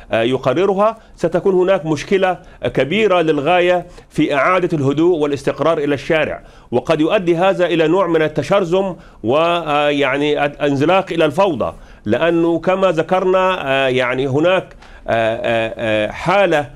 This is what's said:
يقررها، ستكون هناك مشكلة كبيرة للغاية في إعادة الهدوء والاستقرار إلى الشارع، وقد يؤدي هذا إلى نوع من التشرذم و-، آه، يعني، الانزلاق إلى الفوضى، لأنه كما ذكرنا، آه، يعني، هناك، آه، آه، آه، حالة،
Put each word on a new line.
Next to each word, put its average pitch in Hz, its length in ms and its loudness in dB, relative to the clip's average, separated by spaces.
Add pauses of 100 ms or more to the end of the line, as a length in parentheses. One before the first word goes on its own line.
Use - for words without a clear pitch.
(120)
يقررها، 151 840 0 (200)
ستكون 180 380 0
هناك 180 320 2
مشكلة 180 520 -2 (240)
كبيرة 175 580 0
للغاية 175 680 2 (240)
في 151 240 0
إعادة 170 440 0
الهدوء 147 400 2
والاستقرار 147 600 -2
إلى 143 160 -2
الشارع، 139 480 -2 (280)
وقد 151 300 0
يؤدي 170 360 0
هذا 180 300 2
إلى 160 220 0
نوع 180 180 2
من 160 160 0
التشرذم 175 760 -2 (280)
و-، 120 120 0
آه، 156 520 0
يعني، 143 560 0
الانزلاق 151 680 0
إلى 165 120 0
الفوضى، 143 480 0 (320)
لأنه 165 540 0
كما 185 340 0
ذكرنا، 185 760 0
آه، 135 200 2
يعني، 127 380 0
هناك، 165 500 0 (320)
آه، 113 280 0
آه، 113 400 -2
آه، 107 340 -2
حالة، 165 640 0